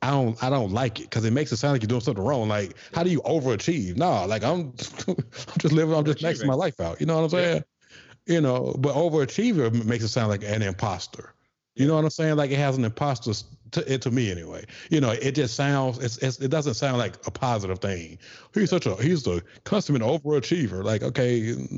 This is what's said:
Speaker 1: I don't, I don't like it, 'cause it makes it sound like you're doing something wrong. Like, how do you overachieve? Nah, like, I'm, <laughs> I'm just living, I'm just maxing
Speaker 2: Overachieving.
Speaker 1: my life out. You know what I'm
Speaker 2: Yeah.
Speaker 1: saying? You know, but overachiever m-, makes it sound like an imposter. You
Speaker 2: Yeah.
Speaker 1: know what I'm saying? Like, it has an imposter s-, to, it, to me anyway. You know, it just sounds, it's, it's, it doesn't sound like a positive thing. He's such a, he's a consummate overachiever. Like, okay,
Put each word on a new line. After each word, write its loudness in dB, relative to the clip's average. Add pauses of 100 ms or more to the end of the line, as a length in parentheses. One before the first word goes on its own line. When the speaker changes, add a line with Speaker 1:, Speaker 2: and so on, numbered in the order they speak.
Speaker 1:
I 0
don't, 0
I 0
don't 0
like 0
it, -14
'cause 0
it 2
makes 0
it -2
sound 2
like 2
you're -2
doing 2
something -2
wrong. 0
Like, -2 (180)
how 0
do 2
you 0
overachieve? 0
Nah, 2
like, -2
I'm, 0 (180)
<laughs> -12
I'm 0 (440)
just 2
living, 4
I'm 2
just 0
maxing -2
Speaker 2:
Overachieving. 2
Speaker 1:
my 2
life -2
out. -4
You -2
know 2
what 0
I'm 2
Speaker 2:
Yeah. 4
Speaker 1:
saying? 0 (640)
You 2
know, 2
but 2
overachiever 2 (100)
m-, 2
makes 0
it -2
sound 0
like 0
an -2
imposter. -4 (420)
You 2
Speaker 2:
Yeah. 6
Speaker 1:
know 4
what 4
I'm 2
saying? 2
Like, 2
it 2
has 2
an 2
imposter -2
s-, -4 (280)
to, -2
it, -2
to 0
me 2
anyway. -8 (240)
You 4
know, 4
it 0
just 0
sounds, 2
it's, -4
it's, -2
it 0
doesn't 0
sound 0
like -2 (120)
a -8
positive -2
thing. -6 (340)
He's 2
such 0
a, 0
he's 0
a 0 (240)
consummate 0
overachiever. 0
Like, 0
okay, 0 (220)